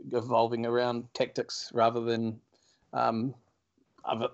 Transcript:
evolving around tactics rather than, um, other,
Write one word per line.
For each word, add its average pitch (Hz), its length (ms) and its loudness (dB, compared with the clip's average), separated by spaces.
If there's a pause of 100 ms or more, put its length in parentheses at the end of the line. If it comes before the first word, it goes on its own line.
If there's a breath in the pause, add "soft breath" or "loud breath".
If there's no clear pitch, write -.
(120)
evolving 117 540 2
around 120 480 0
tactics - 600 -4
rather 117 280 4
than, 113 400 -2 (500)
um, 120 420 0 (680)
other, 113 300 -2